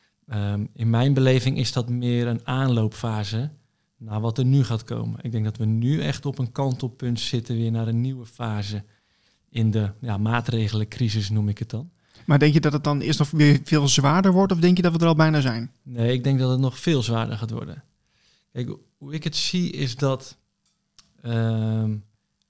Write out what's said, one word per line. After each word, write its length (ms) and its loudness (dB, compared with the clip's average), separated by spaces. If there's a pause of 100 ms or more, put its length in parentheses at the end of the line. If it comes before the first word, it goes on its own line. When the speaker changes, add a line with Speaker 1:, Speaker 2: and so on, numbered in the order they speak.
(280)
Speaker 1:
Ehm, 460 -4
in 160 -2
mijn 240 4
beleving 440 2
is 160 -2
dat 160 -2
meer 380 0
een 200 -4
aanloopfase 1000 -2 (480)
naar 240 -8
wat 160 -2
er 80 2
nu 180 4
gaat 200 -4
komen. 380 -8
Ik 100 -8
denk 120 -2
dat 140 -4
we 80 -2
nu 360 0
echt 240 -4
op 140 -6
een 120 -4
kantelpunt 680 -4
zitten 360 -4
weer 160 -2
naar 160 -2
een 140 0
nieuwe 240 -6
fase 580 -6 (680)
in 220 0
de, 200 0 (100)
ja, 160 -4
maatregelencrisis, 1120 -2
noem 200 0
ik 80 -2
het 120 -10
dan. 220 -10 (340)
Speaker 2:
Maar 140 4
denk 140 6
je 60 4
dat 140 2
het 100 -2
dan 180 0
eerst 180 0
nog 120 0
weer 320 6
veel 240 2
zwaarder 440 4
wordt, 200 4
of 80 0
denk 180 6
je 60 2
dat 100 2
we 60 0
er 80 4
al 80 4
bijna 260 4
zijn? 300 -2 (120)
Speaker 1:
Nee, 300 0
ik 100 -2
denk 160 2
dat 120 2
het 80 2
nog 200 0
veel 240 2
zwaarder 340 -2
gaat 140 -6
worden. 320 -10 (680)
Kijk, 180 -8 (280)
hoe 160 -14
ik 100 -8
het 120 -6
zie 360 -2
is 240 -4
dat, 420 -2 (840)
ehm, 760 0 (540)